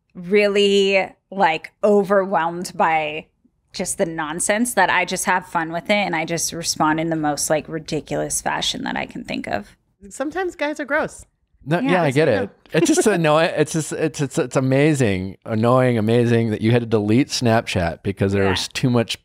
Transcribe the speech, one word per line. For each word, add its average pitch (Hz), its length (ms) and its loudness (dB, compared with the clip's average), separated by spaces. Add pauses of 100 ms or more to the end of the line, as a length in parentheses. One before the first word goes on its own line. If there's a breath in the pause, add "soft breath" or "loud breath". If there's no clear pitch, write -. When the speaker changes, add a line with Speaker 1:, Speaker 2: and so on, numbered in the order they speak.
(140)
Speaker 1:
really, 196 960 2 (240)
like, 175 420 -2 (100)
overwhelmed 190 920 2
by 160 520 -2 (460)
just - 240 -6
the 196 80 0
nonsense, 170 680 -2
that 180 140 4
I 180 160 2
just 180 200 -6
have 185 220 0
fun 165 240 -4
with 170 140 -6
it 208 80 0
and 185 220 0
I 160 100 -2
just 165 280 -4
respond 160 460 -2
in 165 100 -2
the 165 60 -2
most, 147 340 -2
like, 151 180 -2
ridiculous 156 760 -6
fashion - 420 -4
that 62 140 -6
I 69 80 -6
can - 180 -14
think - 240 -8
of. - 280 -8 (340)
Speaker 2:
Sometimes 339 460 -6
guys 294 240 -6
are 285 60 -8
gross. 262 400 -4 (440)
Speaker 3:
No, 170 120 0
Speaker 2:
Yeah, 175 100 0
Speaker 3:
yeah, 180 120 2
I 151 40 2
Speaker 2:
it's 131 80 0
Speaker 3:
get 151 140 4
Speaker 2:
like, 101 140 2
Speaker 3:
it. 98 60 -8 (220)
It's - 160 2
just 320 200 2
Speaker 2:
<laughs> - 0 -
Speaker 3:
annoying. 165 500 2
It's 147 160 0
just, 156 180 -4
it's, 151 300 -4
it's, 135 160 -4
it's 127 180 0
amazing, 131 880 2
annoying, 120 540 2
amazing 117 540 2
that 107 100 -4
you 110 100 4
had 123 100 4
to 117 40 -4
delete 110 420 2
Snapchat 110 760 0
because 98 280 -2
there 98 140 2
Speaker 1:
Yeah. 95 60 2
Speaker 3:
was - 180 -4
too - 200 -2
much 120 360 0